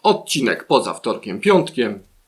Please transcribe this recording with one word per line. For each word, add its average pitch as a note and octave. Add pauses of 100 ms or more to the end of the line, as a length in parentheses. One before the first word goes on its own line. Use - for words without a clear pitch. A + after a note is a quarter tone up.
Odcinek -
poza C#3
wtorkiem, -
piątkiem, B2+ (280)